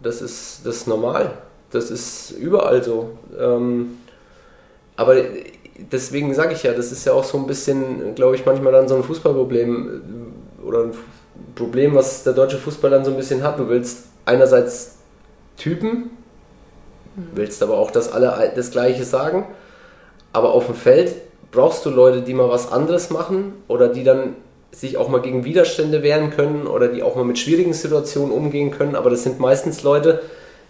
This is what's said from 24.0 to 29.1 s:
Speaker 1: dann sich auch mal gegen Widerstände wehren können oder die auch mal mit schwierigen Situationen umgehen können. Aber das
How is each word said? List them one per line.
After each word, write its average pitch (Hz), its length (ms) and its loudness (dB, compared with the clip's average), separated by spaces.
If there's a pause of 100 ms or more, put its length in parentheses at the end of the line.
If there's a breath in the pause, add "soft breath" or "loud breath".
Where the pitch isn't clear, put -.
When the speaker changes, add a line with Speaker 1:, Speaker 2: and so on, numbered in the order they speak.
Speaker 1:
dann 131 320 2 (360)
sich 135 260 -10
auch - 100 0
mal 131 140 0
gegen 127 240 -4
Widerstände 156 580 2
wehren 147 280 2
können 147 360 -2
oder 123 220 2
die 120 140 -4
auch - 120 0
mal 127 80 -2
mit 123 160 -2
schwierigen 165 320 2
Situationen 143 640 -2
umgehen 143 380 -2
können. 139 240 -2
Aber 123 140 2
das 120 140 0